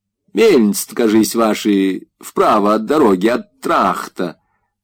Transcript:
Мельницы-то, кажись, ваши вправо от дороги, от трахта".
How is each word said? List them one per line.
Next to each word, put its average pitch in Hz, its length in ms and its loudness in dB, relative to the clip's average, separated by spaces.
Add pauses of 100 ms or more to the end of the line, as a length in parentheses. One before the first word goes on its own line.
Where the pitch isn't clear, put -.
(320)
Мельницы-то, 127 640 0
кажись, 110 400 2
ваши 101 720 0 (120)
вправо 107 560 0
от 110 120 -4
дороги, 110 400 2
от - 340 -4
трахта". 95 800 -4 (420)